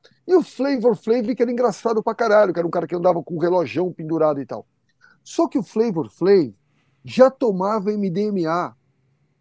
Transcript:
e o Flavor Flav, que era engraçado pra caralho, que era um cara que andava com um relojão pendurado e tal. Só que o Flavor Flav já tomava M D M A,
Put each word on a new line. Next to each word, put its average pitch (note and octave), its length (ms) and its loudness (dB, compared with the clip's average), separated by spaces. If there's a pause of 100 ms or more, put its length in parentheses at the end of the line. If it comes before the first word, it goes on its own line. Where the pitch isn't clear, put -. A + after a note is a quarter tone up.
(280)
e F4+ 80 2
o E4 60 6
Flavor B3 540 0
Flav, A#3 400 -2
que - 80 -6
era A#3+ 80 0
engraçado A3+ 500 0
pra A3 140 -4
caralho, G#3 360 4
que D#3 60 -6
era E3+ 100 -2
um D#3+ 40 -4
cara E3+ 160 -4
que E3+ 80 -6
andava F3 260 2
com E3+ 140 -10
um D#3+ 40 -8
relojão E3 540 -2
pendurado D#3 480 -2
e B2 60 -12
tal. A2 180 -12 (580)
Só - 240 -2
que C#4+ 120 -4
o F#3+ 40 -4
Flavor F3 460 -4
Flav E3+ 420 2 (520)
já A#3+ 260 6
tomava G#3 640 -2
M G3+ 160 -2
D F3+ 120 -2
M G3 260 -2
A, D#3+ 260 -4 (680)